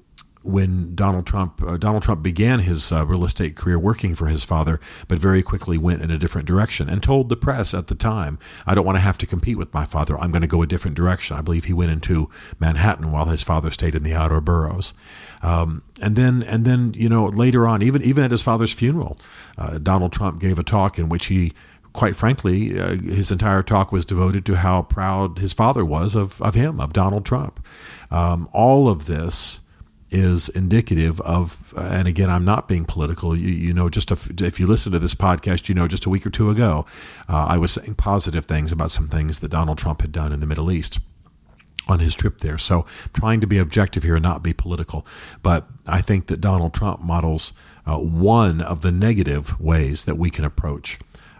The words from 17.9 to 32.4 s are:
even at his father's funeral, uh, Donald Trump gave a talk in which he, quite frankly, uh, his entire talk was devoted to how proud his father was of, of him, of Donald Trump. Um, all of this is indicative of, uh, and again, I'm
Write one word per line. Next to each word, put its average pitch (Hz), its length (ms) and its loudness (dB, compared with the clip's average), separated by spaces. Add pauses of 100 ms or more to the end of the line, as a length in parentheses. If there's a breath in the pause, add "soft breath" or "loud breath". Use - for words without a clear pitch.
even 135 240 2
at 123 60 2
his 117 120 0
father's 113 300 0
funeral, 143 460 -2 (400 loud breath)
uh, 76 180 -6
Donald 90 360 2
Trump 90 280 -2
gave 92 180 0
a 85 40 0
talk 101 360 0
in 82 120 0
which 85 160 -2
he, 90 260 0 (400 loud breath)
quite - 240 0
frankly, 101 640 0
uh, 90 160 -4
his 90 340 -2
entire 98 320 2
talk 95 300 0
was 92 140 -2
devoted 92 400 0
to 95 100 2
how 90 240 2
proud 95 580 -2
his 95 140 -4
father 120 320 2
was 82 300 0
of, 101 260 -2
of - 140 0
him, 139 260 0
of 71 140 -4
Donald 98 320 0
Trump. - 360 -4 (480 loud breath)
Um, 85 420 0
all 131 360 6
of 82 160 0
this 80 560 -4 (520 soft breath)
is 90 360 4
indicative 87 720 2
of, 85 560 -2
uh, - 60 -8 (100)
and 92 160 0
again, 90 200 2
I'm 90 160 2